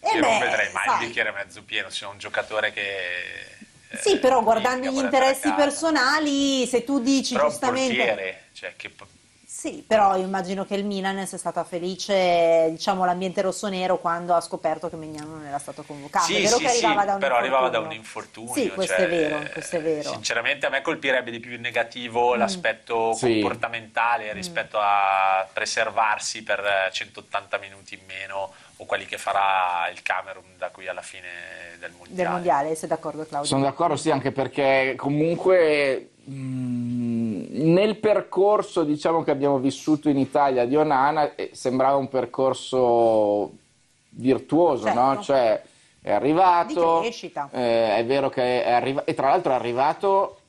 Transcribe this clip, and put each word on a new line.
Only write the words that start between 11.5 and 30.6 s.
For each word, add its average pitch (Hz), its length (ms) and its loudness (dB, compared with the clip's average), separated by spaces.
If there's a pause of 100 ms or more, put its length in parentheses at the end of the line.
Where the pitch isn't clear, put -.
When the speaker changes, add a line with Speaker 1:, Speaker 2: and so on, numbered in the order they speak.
Speaker 1:
felice, 175 1040 2
diciamo, 185 340 0
l'ambiente 180 380 0
rossonero 185 560 -2
quando 175 360 -2
ha 170 60 4
scoperto 165 480 -4
che 165 80 -10
Maignan 156 320 -12
non 156 160 -14
era 143 140 -8
stato 143 240 -14
convocato. 147 420 -4
Speaker 2:
Sì, 175 120 0
Speaker 1:
È 208 60 2
vero 214 140 4
Speaker 2:
sì, 247 60 2
Speaker 1:
che 262 80 0
arrivava 220 300 2
Speaker 2:
sì, 202 60 2
Speaker 1:
da 202 80 0
un 196 60 -4
Speaker 2:
però 131 160 2
arrivava 127 320 2
da 117 100 0
Speaker 1:
infortunio. 107 120 -6
Speaker 2:
un 110 80 -10
infortunio, 110 560 -14
Speaker 1:
Sì, 247 200 0
questo 190 200 -2
Speaker 2:
cioè, 185 100 4
Speaker 1:
è 180 40 0
vero, 156 300 0 (140)
questo - 240 -8
è 165 60 -2
vero. 151 260 -2
Speaker 2:
sinceramente 123 560 -4
a 147 60 0
me 135 100 -2
colpirebbe 131 500 -2
di 117 100 -10
più 120 120 -14
in 120 80 -12
negativo 120 720 0
Speaker 1:
Mm. 117 40 0
Speaker 2:
l'aspetto 113 760 -2
Speaker 3:
Sì. 117 140 -2
Speaker 2:
comportamentale 113 1040 0
Speaker 1:
Mm. 107 40 -6
Speaker 2:
rispetto 107 460 -6
a 98 720 2
preservarsi 107 880 -2
per, 101 180 -2
eh, 98 320 0
centottanta 101 680 -8
minuti 98 360 -14
in 95 120 -20
meno 98 460 -8 (240)
o - 100 -18
quelli 98 180 -4
che 101 140 -10
farà 92 720 0
il 90 100 -16
Camerun 95 440 -6 (120)
da 90 140 -8